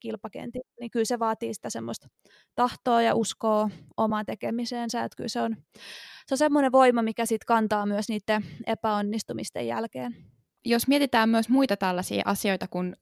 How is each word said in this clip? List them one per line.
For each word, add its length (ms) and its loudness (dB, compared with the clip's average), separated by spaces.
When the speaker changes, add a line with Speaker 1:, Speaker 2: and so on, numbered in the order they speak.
Speaker 1:
kilpakentille, 640 -10
niin 100 -10
kyllä 140 2
se 140 -2
vaatii 360 -2
sitä 160 -10
semmoista 380 -10
tahtoa 480 2
ja 120 4
uskoa 560 0
omaan 300 0
tekemiseensä, 800 -4
et 100 -8
kyllä 140 -8
se 120 -4
on, 160 -2
se 80 -2
on 40 0
semmoinen 340 4
voima, 300 6
mikä 240 -2
sit 180 -2
kantaa 420 2
myös 220 -2
niitten 360 0
epäonnistumisten 1000 -2
jälkeen. 500 -6
Speaker 2:
Jos 240 0
mietitään 400 2
myös 200 2
muita 280 4
tällaisia 480 -2
asioita 440 -2
kuin 340 -6